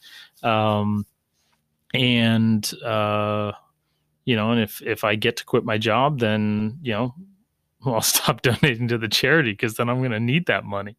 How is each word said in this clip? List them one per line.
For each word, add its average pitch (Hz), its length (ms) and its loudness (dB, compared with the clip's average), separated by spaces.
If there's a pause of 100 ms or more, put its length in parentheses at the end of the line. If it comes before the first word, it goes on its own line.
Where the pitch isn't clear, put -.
(420)
Um, 107 600 2 (880)
and, 113 800 2 (100)
uh, 104 720 -2 (720)
you 123 100 2
know, 110 160 2
and 117 80 2
if, - 220 -4
if 113 200 -4
I 107 140 2
get 117 220 0
to - 60 -8
quit 113 200 0
my 110 120 0
job, 120 440 2
then, 107 600 0
you 123 100 -4
know, 123 220 -4 (360)
<laughs> - 340 -20
I'll 117 160 -2
stop - 420 0
donating 120 460 2
to 120 100 0
the 113 100 -4
charity, 131 480 2
'cause 110 180 -2
then 120 140 -2
I'm 127 140 0
gonna 117 180 -2
need 135 260 0
that 98 180 0
money. 101 340 -8